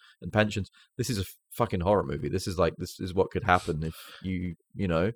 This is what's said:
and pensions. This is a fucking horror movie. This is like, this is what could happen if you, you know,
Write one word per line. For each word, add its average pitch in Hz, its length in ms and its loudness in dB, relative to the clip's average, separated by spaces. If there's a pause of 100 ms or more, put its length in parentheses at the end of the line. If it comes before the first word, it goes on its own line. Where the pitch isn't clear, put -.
(220)
and - 100 -10
pensions. 104 380 0 (260)
This 123 140 -2
is 110 80 -2
a 95 60 0 (260)
fucking 113 300 -2
horror 92 240 4
movie. 71 240 -4
This - 180 -2
is 90 120 -6
like, 82 200 4
this 87 220 -10
is 90 120 -8
what 90 180 2
could - 140 -2
happen 90 380 4
if 80 120 -6 (280)
you, 90 320 -4 (200)
you 98 140 -2
know, 85 280 4